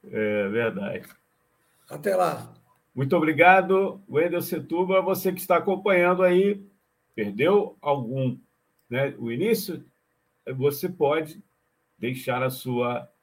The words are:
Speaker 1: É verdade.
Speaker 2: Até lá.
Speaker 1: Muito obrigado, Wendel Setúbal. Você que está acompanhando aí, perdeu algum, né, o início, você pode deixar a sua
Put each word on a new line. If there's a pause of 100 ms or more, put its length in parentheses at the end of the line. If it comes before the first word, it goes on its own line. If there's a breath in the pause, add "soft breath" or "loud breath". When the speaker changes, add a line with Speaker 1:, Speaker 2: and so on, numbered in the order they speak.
Speaker 1:
É
verdade. (800)
Speaker 2:
Até
lá. (400)
Speaker 1:
Muito
obrigado,
Wendel
Setúbal.
Você
que
está
acompanhando
aí, (500)
perdeu
algum, (500)
né,
o
início, (720)
você
pode (560)
deixar
a
sua (120)